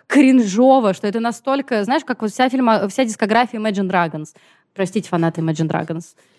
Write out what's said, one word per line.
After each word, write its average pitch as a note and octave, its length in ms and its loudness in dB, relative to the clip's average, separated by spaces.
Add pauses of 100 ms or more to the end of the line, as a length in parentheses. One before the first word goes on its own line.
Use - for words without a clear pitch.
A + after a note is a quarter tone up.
кринжово, B3+ 880 4
что - 120 -8
это G3+ 120 -4
настолько, A#3+ 640 -4
знаешь, C4 200 -2
как - 200 -8
вот G#3 80 -4
вся B3+ 180 0
фильма-, A3+ 400 0
вся B3+ 160 -2
дискография A3 520 -2
Imagine G3+ 320 -4
Dragons. D#3+ 460 -4 (400)
Простите, F#3 340 -4
фанаты E3 320 -2
Imagine D#3+ 260 -2
Dragons. D#3+ 480 -8 (240)